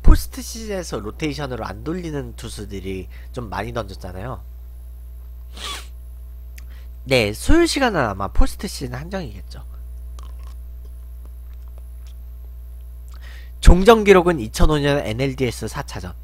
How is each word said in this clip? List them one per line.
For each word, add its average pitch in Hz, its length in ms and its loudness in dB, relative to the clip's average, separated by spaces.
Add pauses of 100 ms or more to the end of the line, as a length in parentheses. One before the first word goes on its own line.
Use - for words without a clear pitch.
포스트 - 380 10
시즌에서 196 580 -4
로테이션으로 127 640 -4
안 104 180 -8
돌리는 151 520 -4
투수들이 98 720 -6 (240)
좀 117 180 -8
많이 101 240 -4
던졌잖아요. 98 680 -8 (2750)
네, 120 280 4
소요 320 320 6
시간은 247 340 2
아마 98 280 2
포스트 - 400 6
시즌 127 280 -6
한정이겠죠. 151 720 -8 (4000)
종전 214 440 6
기록은 180 360 8
이천오 151 400 4
년 143 260 2
엔엘디에스 127 640 0
사 139 160 -6
차전. 90 300 -8 (100)